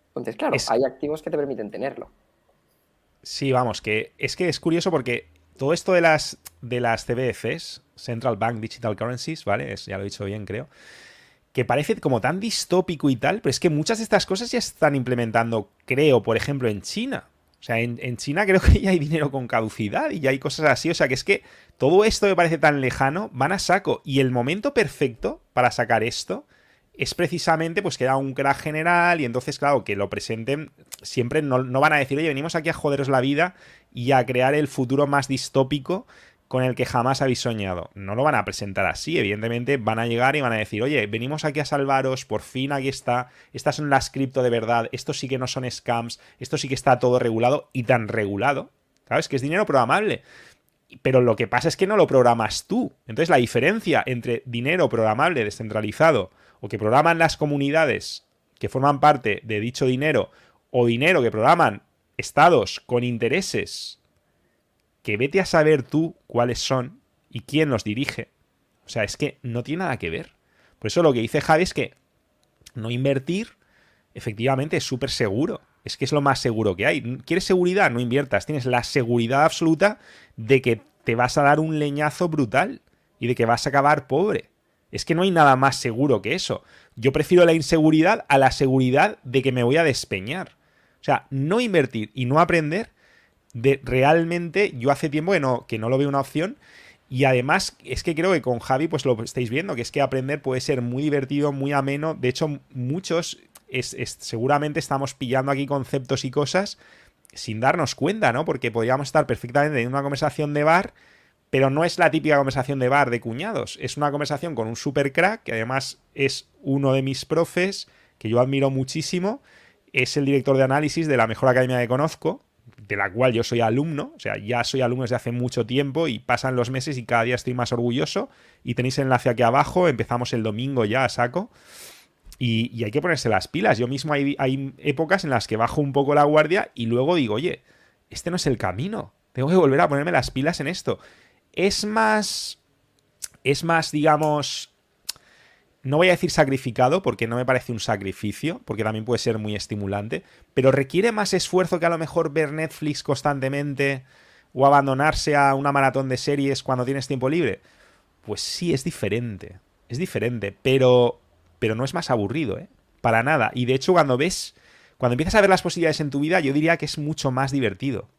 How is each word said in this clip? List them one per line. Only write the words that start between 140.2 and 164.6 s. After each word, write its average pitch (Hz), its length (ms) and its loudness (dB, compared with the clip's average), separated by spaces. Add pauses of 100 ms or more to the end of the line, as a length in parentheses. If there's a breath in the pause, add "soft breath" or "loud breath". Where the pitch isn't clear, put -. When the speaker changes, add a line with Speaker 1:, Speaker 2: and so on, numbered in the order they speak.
Speaker 2:
pilas 143 300 -2
en 139 80 -6
esto". 143 320 -6 (520 soft breath)
Es 196 320 -2
más, 214 760 -2 (800)
es 139 220 0
más, 165 260 0
digamos, 151 800 0 (1120 soft breath)
no 135 140 0
voy 180 120 6
a 180 40 8
decir 170 180 0
sacrificado, 135 720 2
porque 113 240 -2
no 117 80 -4
me 123 120 -2
parece 127 260 0
un 110 80 -6
sacrificio, 104 840 -6
porque 107 200 -4
también 110 200 -4
puede 117 140 0
ser 113 200 -2
muy 107 180 -6
estimulante, 101 640 -6 (320 soft breath)
pero 131 160 4
requiere 139 400 2
más 214 240 -2
esfuerzo 180 460 0
que 170 60 2
a 170 40 2
lo 165 80 0
mejor 160 340 -2
ver 151 200 -2
Netflix 156 500 -6
constantemente 139 1000 -2 (480 soft breath)
o 131 140 4
abandonarse 139 680 4
a 139 200 6
una 139 180 0
maratón 135 360 2
de 127 100 -2
series 139 440 -2
cuando 123 220 -2
tienes 135 240 -4
tiempo 131 200 -2
libre. 147 320 -2 (640 soft breath)
Pues 107 160 -8
sí, - 320 -4
es 135 120 -2
diferente, 107 760 -6 (300)
es 120 100 -8
diferente, 113 640 -4
pero, 127 580 6 (380)
pero 110 160 0
no 120 100 -4
es 139 100 -6
más - 160 -4
aburrido, 117 480 -2
¿eh? - 100 -16 (320)
Para 117 240 2
nada. 139 300 2
Y 123 100 -2
de 123 100 2
hecho, 156 200 2
cuando 143 220 4
ves, - 380 -4 (420 soft breath)